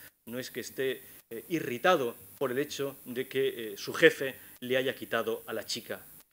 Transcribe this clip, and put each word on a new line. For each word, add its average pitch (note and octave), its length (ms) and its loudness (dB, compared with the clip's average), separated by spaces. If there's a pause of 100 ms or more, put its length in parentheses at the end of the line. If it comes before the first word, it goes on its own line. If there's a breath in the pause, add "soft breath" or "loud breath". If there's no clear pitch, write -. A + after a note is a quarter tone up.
(260 loud breath)
no A#2+ 140 -6
es B2+ 100 -6
que B2 120 -6
esté, C3 420 -2 (260 loud breath)
eh, A#2 200 -8
irritado C#3+ 640 4 (240)
por C3 120 2
el B2 60 0
hecho C#3 480 -2
de B2+ 220 -4
que, B2+ 460 0
eh, G2 40 -12
su - 160 -6
jefe C#3+ 420 6 (260 loud breath)
le B2+ 160 2
haya C3 180 2
quitado A2+ 500 0
a A#2+ 80 -8
la G#2+ 120 -4
chica - 380 -6 (280)